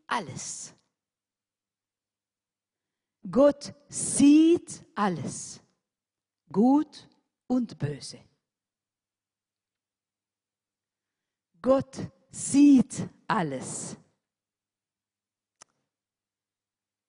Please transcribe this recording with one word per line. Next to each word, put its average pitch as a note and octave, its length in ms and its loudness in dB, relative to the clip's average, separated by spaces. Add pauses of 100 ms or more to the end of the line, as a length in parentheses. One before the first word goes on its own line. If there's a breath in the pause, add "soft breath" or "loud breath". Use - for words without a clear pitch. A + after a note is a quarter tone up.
alles. - 680 -10 (2500)
Gott C4+ 460 0 (140)
sieht - 1080 2
alles, - 680 -6 (920)
gut C4 560 0 (400)
und B3 280 -4
böse. D3 440 -12 (3500)
Gott B3+ 380 -2 (320)
sieht - 800 2 (180)
alles. D#3 680 -8 (3000)